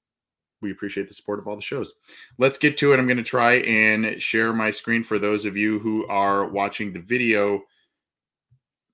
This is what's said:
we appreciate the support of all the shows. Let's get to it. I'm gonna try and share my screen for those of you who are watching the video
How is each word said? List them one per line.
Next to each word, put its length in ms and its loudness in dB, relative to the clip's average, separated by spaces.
we 100 -8
appreciate 380 -8
the 40 -20
support 260 -8
of 100 -14
all 80 -8
the 40 -16
shows. 300 -8
Let's 200 2
get 200 0
to 160 4
it. 60 6
I'm 80 0
gonna 140 2
try 340 4
and 680 2
share 320 0
my 180 0
screen 320 -2
for 160 -2
those 240 0
of 140 -6
you 220 0
who 280 -4
are 400 2
watching 460 -4
the 80 -12
video 640 0